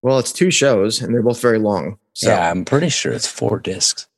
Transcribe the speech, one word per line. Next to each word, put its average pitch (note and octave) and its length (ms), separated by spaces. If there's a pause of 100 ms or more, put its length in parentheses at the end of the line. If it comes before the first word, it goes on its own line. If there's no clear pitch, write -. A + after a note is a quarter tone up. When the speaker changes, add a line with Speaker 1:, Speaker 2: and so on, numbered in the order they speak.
Speaker 1:
Well, C3 140
it's A#2+ 140
two F#3 180
shows, A2+ 500
and A#2 140
they're A#2+ 80
both A#2 180
very A#2 200
long. G2 360 (180)
So. - 140
Speaker 2:
Yeah, F2+ 220
I'm F2 140
pretty D3+ 240
sure - 240
it's A2 160
four G#2+ 320
discs. - 580